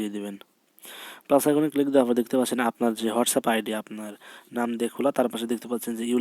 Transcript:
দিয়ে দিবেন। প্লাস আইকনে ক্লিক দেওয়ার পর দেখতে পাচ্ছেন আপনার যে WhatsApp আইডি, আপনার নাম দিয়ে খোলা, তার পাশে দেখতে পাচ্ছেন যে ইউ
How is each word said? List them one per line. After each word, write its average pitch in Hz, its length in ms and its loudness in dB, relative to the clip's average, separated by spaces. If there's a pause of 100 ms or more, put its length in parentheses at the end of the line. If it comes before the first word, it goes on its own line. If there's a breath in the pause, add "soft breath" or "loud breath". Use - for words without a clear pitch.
দিয়ে 104 160 -4
দিবেন। 101 200 -8 (920 loud breath)
প্লাস 143 200 6
আইকনে 151 260 4
ক্লিক 143 200 2
দেওয়ার 131 160 6
পর 120 120 4
দেখতে 123 180 -2
পাচ্ছেন 120 200 0 (120)
আপনার 117 280 0
যে 113 80 -2 (100)
WhatsApp 120 360 0
আইডি, 110 180 -2 (120)
আপনার 107 280 -12 (460 loud breath)
নাম 120 200 0
দিয়ে 117 160 -2
খোলা, 131 240 0
তার 123 160 2
পাশে 117 180 -4
দেখতে 117 200 -6
পাচ্ছেন 120 280 -6
যে 113 120 -4
ইউ 123 100 2